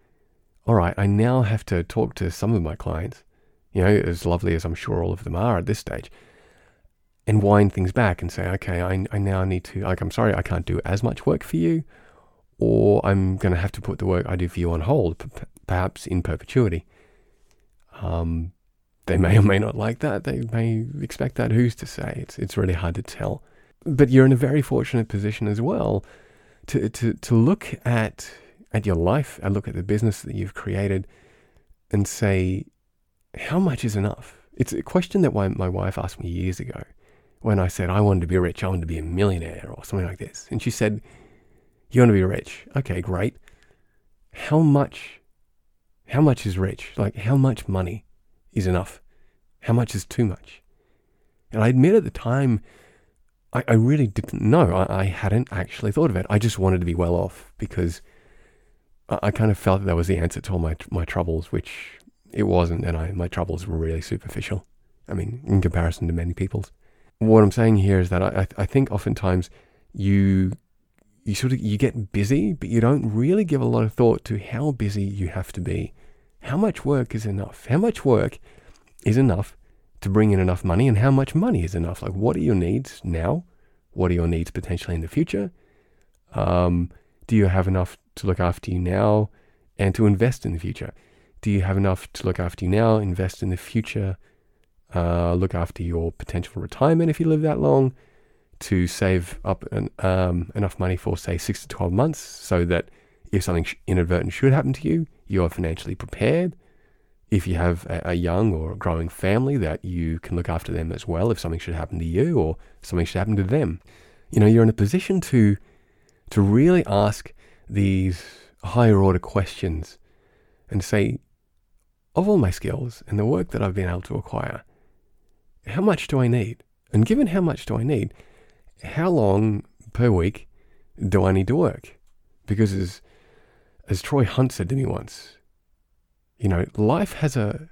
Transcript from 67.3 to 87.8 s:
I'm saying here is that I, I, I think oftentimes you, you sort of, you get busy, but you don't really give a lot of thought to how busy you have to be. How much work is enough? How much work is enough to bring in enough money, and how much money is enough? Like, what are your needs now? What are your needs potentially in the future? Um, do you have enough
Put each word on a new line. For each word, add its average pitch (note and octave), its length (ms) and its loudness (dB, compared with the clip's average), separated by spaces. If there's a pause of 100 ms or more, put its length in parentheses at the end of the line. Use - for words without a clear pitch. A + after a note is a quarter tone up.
I'm G2 80 6
saying A2+ 260 4
here G2 240 4
is F2+ 80 0
that F2+ 120 0
I, F#2 200 0
I, G2+ 220 -4
I - 20 0
think C3+ 260 0
oftentimes F#2+ 580 -2 (440)
you, G2 580 2 (720)
you G#3 100 -2
sort C3 200 0
of, B2+ 60 -2
you G#2 180 -2
get A2+ 340 -2
busy, C#3 400 0
but C#3+ 160 -8
you A2+ 140 2
don't A#2+ 280 2
really D#3 360 2
give C#3+ 160 0
a A#2+ 40 0
lot A#2 200 2
of G#2+ 80 -4
thought A#2 320 2
to A2 120 -6
how A#2+ 340 -4
busy G#2 320 -4
you G2 260 -4
have - 240 -8
to F#2 80 -8
be. F#2 320 -4 (480)
How C3 160 -4
much G#3 260 0
work C3+ 320 0
is A2 100 -6
enough? G2 420 -8
How B2+ 100 2
much A3 260 0
work A2+ 340 2 (680)
is G#2+ 100 4
enough A2 400 2 (460)
to G2+ 80 -4
bring G#2+ 220 6
in F#2+ 100 4
enough F2+ 220 0
money, F#2+ 240 2
and A2 100 4
how B2 120 4
much C3+ 240 2
money E3 300 2
is E2+ 100 -6
enough? E2+ 300 -4
Like, - 80 -6
what G2 240 0
are - 60 -4
your A#2 120 2
needs G2 500 -2
now? F#2+ 420 -2 (460)
What F2+ 200 0
are - 20 2
your E2+ 140 2
needs E2 240 -2
potentially F2+ 420 -6
in E2 80 -4
the D#2+ 60 -8
future? F3 440 -2 (840)
Um, F2 580 0 (360)
do A#2 80 2
you G#2 100 6
have F#2 220 2
enough F#2 300 -2 (180)